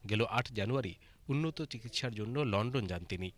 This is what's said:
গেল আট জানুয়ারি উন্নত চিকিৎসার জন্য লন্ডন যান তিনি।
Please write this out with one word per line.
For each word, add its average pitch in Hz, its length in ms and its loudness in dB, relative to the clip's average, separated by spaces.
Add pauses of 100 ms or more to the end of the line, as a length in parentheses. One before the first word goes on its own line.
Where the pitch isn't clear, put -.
গেল 107 160 4
আট 117 280 0
জানুয়ারি 110 420 0 (340)
উন্নত 160 340 0
চিকিৎসার 120 520 -4
জন্য 107 260 -2
লন্ডন 117 460 2
যান 87 180 -4
তিনি। 92 340 -4